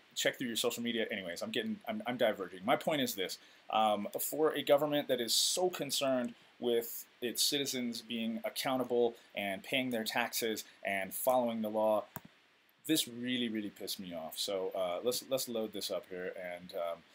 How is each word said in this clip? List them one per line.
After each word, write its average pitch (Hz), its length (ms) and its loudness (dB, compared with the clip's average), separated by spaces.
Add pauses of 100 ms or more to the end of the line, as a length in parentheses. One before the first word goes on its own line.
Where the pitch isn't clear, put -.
(140)
check - 220 0
through 127 120 -2
your 110 80 -2
social 117 260 0
media. 113 280 0
Anyways, 92 300 -4
I'm 110 100 -4
getting, 110 280 -2 (100)
I'm, 110 180 -4
I'm 123 120 -2
diverging. 95 440 2
My 135 140 4
point 156 240 0
is 123 140 0
this. 92 240 -2 (320)
Um, 107 360 4 (140)
for 147 320 2
a 143 100 -2
government 147 460 4
that 127 100 4
is 113 160 0
so - 360 2
concerned 131 640 0 (260)
with 117 460 0 (140)
its 113 220 0
citizens 127 600 0
being 113 420 -2
accountable 120 680 2 (200)
and 101 280 -4
paying 131 280 0
their 113 140 0
taxes 113 600 -2 (200)
and 98 280 -2
following 120 480 2
the 107 80 0
law, 107 360 2 (840)
this 156 220 2
really, 123 400 -2
really 107 220 -2
pissed - 280 -8
me 90 160 -8
off. 80 240 -8
So, 92 360 -2
uh, 90 280 0
let's, 123 260 0
let's 127 200 -2
load 110 240 -4
this 98 180 -6
up 90 180 -4
here. 90 280 -6
And, 90 380 -10
um, 85 240 -4 (160)